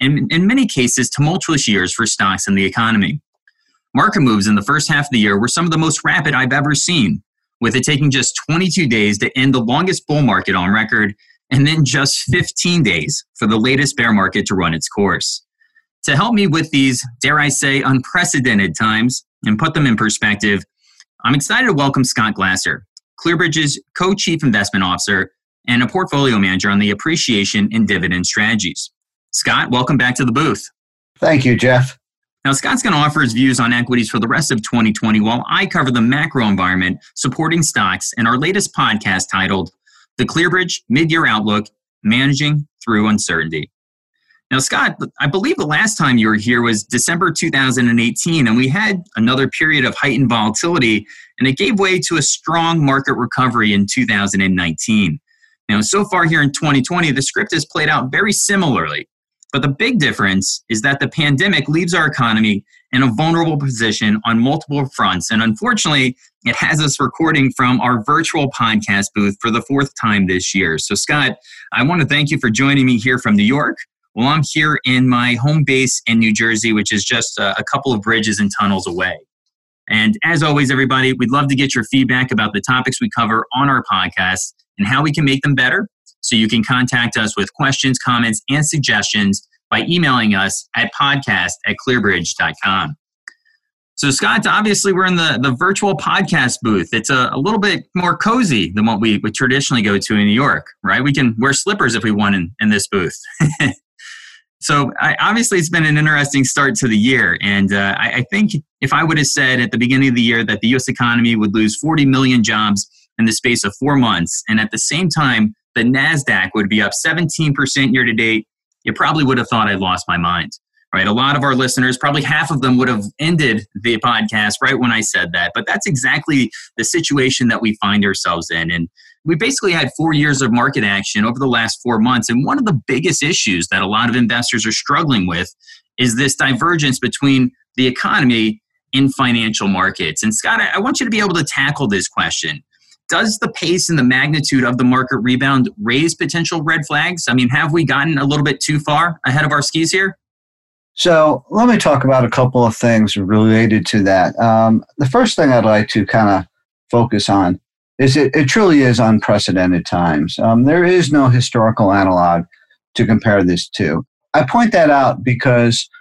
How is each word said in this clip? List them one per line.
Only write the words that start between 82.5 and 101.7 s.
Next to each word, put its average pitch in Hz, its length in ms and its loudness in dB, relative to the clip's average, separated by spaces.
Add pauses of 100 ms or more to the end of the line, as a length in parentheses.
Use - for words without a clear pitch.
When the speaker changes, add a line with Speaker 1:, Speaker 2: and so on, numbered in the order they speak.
Speaker 1:
the 101 80 -4
topics 127 400 -2
we 117 80 -2
cover 110 460 -2
on 139 160 0
our 123 200 0
podcast 92 640 -2 (240)
and 101 100 -2
how 135 160 0
we 156 100 0
can 156 120 0
make 135 160 0
them 143 140 0
better. 131 340 0 (320)
So - 160 -4
you 110 100 2
can 113 160 0
contact 123 540 0
us 107 220 -2
with 95 160 -4
questions, 135 440 -2
comments, 117 520 -2
and 147 180 0
suggestions 107 800 -2 (220)
by 110 180 -2
emailing 127 460 2
us 95 420 -2
at 120 160 -2
podcast 131 600 -2 (140)
at 104 100 -4 (120)
clearbridge 98 500 0
dot 80 140 -2 (100)
com. 92 340 -2 (960)
So, 151 160 -2
Scott, 214 360 0
obviously 196 460 0
we're 185 140 0
in 180 100 0
the, 156 240 0
the 135 120 0
virtual 190 440 0
podcast 160 640 -2
booth. 101 320 0
It's 113 160 -4
a, 127 240 0
a - 60 -4
little 202 200 0
bit 190 260 -2 (100)
more 175 200 0
cozy 170 580 0
than 107 120 0
what 110 160 0
we 107 180 2
would 104 140 -4
traditionally 131 480 0
go 101 160 0
to 104 180 -2
in 104 120 4
New 104 80 4
York, 113 320 0 (180)
right? 98 180 0
We 139 120 2
can 123 240 2
wear 135 160 2
slippers 180 400 -2